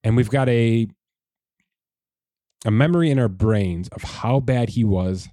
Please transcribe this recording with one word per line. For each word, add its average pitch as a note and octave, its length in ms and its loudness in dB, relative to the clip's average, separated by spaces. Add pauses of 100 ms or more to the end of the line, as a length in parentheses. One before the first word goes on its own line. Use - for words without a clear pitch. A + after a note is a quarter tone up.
And A2 120 0
we've A#2+ 140 2
got C3+ 220 0
a, A2+ 360 2 (1800)
a A2 40 0
memory D#3 400 2
in C3+ 80 2
our A2+ 120 2
brains F#2+ 580 0
of - 140 -14
how C3 380 -2
bad B2 280 0
he A#2 160 0
was F#2 480 -2